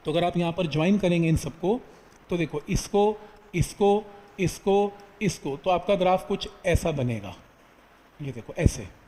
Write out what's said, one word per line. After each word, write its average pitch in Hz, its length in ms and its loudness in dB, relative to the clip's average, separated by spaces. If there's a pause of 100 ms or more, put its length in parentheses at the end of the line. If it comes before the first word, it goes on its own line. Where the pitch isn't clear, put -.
तो 156 60 -2
अगर 170 120 2
आप 175 140 0
यहाँ 170 140 0
पर 180 160 -2
ज्वाइन 156 300 2
करेंगे 175 320 2
इन 160 80 4
सबको, 190 420 -2 (500)
तो 180 80 -2
देखो 156 320 -4
इसको, 208 480 0 (380)
इसको, 202 480 2 (360)
इसको, 196 520 0 (300)
इसको, 156 360 -4
तो - 120 -2
आपका 175 260 2
ग्राफ 185 320 2
कुछ - 220 -4 (160)
ऐसा 165 260 2
बनेगा। 113 440 -4 (840)
ये 139 120 -8
देखो 117 260 -14
ऐसे, 131 300 0 (200)